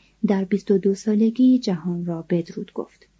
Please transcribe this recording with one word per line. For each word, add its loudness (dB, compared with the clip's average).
در 0
بیست -2
و 4
دو 0
سالگی 2
جهان -4
را -6
بدرود -4
گفت. -12